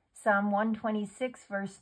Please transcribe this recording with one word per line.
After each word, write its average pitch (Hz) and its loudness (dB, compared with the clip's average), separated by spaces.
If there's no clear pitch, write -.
Psalm 202 2
one 214 2
twenty-six, 214 -4
verse 196 -6